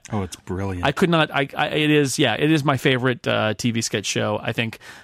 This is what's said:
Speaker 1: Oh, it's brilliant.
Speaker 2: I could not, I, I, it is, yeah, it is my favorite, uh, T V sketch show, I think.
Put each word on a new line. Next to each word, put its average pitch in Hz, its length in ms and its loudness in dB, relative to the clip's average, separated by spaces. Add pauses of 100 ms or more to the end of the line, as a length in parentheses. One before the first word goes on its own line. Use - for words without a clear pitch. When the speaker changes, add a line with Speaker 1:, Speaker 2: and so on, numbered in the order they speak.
(100)
Speaker 1:
Oh, 104 120 -4
it's - 140 -10
brilliant. 95 500 -6
Speaker 2:
I 147 60 2
could 175 180 2
not, 160 200 2
I, 143 240 0
I, 147 140 0
it 151 220 0
is, 147 280 4
yeah, 123 160 4
it 151 160 2
is 151 140 2
my 139 140 2
favorite, 127 500 0
uh, 110 240 0
T 120 200 -2
V 113 100 -2
sketch - 240 -4
show, 107 360 -2
I 117 100 -6
think. 113 260 -4 (260)